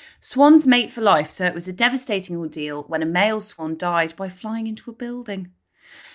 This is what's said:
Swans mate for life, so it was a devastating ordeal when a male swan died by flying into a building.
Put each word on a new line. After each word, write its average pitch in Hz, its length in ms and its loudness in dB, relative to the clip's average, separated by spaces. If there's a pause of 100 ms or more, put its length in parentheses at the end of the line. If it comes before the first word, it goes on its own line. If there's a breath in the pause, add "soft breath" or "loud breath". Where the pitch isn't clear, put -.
(200 loud breath)
Swans 294 480 6
mate 247 240 4
for 240 100 -10
life, 202 300 4
so 185 140 -4
it 175 80 0
was 175 140 -10
a 185 60 -8
devastating 220 640 -2
ordeal 151 480 -8
when 160 180 -4
a 160 60 -2
male 208 320 0
swan 160 380 -6
died 170 380 -2
by 190 140 -10
flying 220 380 -8
into 220 240 -12
a - 20 -16
building. 233 580 -10 (640 loud breath)